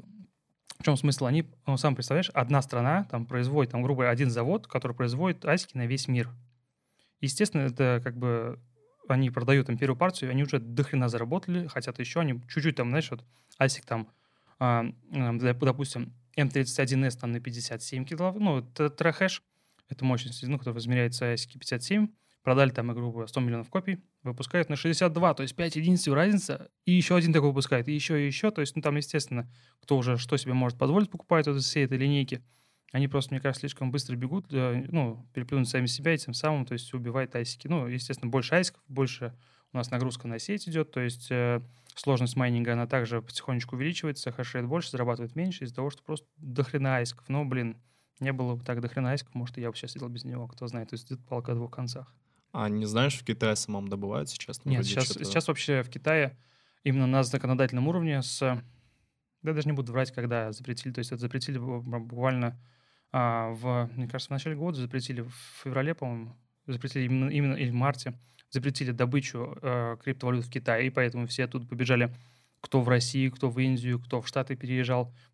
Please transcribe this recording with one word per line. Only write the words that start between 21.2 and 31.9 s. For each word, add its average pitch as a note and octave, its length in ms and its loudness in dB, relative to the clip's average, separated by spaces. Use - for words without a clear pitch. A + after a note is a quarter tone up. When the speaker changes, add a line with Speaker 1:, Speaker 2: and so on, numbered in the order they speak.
Speaker 1:
асики - 260 -6
пятьдесят B2 260 -4
семь, G#3+ 240 2
продали C3 260 6
там, A#2+ 240 -2
грубо A#2+ 180 -4
говоря, A2+ 160 -8
сто - 120 -2
миллионов A#2 300 -2
копий, F#3 340 -2
выпускают C3+ 460 -2
на D3 60 -2
шестьдесят E3 380 2
два, E3+ 200 4
то - 100 -6
есть B2+ 120 -8
пять E3+ 200 -2
единиц E3+ 320 4
в C#3 60 4
разница, F3 560 2
и F3+ 60 6
еще F3+ 240 6
один E3 180 6
такой D3 160 6
выпускает, C3+ 380 2
и D3+ 60 0
еще, D3+ 220 0
и C#3+ 100 2
еще, C#3+ 260 0
то E3 100 -2
есть, C#3 140 -4
ну, D3+ 60 -6
там, D3 140 2
естественно, C#3 540 -4
кто C#3 160 4
уже B2 200 2
что B2 200 -2
себе C3 160 -2
может B2 240 2
позволить, E3+ 320 4
покупает D#3+ 380 2
вот C#3+ 100 2
из C3 80 0
всей D3 200 2
этой C3 120 0